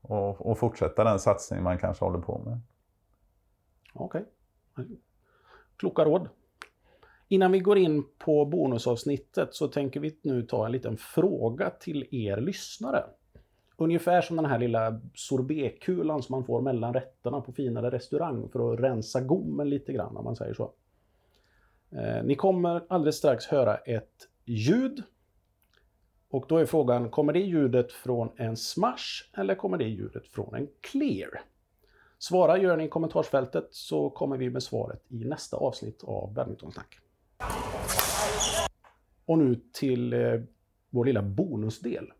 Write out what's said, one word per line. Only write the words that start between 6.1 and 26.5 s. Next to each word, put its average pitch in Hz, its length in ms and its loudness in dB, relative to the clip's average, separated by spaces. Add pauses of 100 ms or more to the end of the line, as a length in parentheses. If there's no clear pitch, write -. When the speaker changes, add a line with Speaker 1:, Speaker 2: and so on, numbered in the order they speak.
Speaker 2:
Innan 190 240 6
vi 190 80 6
går 202 180 6
in 151 260 4 (140)
på 147 260 4
bonusavsnittet 143 1120 0
så 147 140 -2
tänker 139 320 -2
vi 156 220 -6
nu 127 200 0
ta 113 240 -2
en 117 60 -2
liten 123 240 -4
fråga 135 760 0
till - 400 -8
er 104 260 -2
lyssnare. - 680 -4 (720)
Ungefär 170 440 4
som 165 160 -2
den 160 80 0
här 139 140 2
lilla 113 420 0 (140)
sorbetkulan 151 1080 -2
som 131 140 -8
man 131 80 -2
får 117 160 2
mellan 120 340 0
rätterna 131 460 -4
på 131 120 -14
finare 120 380 -2
restaurang 127 580 -4
för 117 240 0
att 117 80 -2
rensa 127 400 0
gommen 147 500 0
lite 143 220 -4
grann, 113 240 -4
om 110 80 -10
man 117 120 -6
säger 117 180 -6
så. - 180 -6 (1160)
Eh, 113 340 -4
ni 131 100 2
kommer 175 540 2
alldeles 151 280 2
strax 135 300 2
höra 117 300 4
ett - 520 -8 (160)
ljud. 214 580 0 (1300)
Och 127 180 -2
då 160 80 4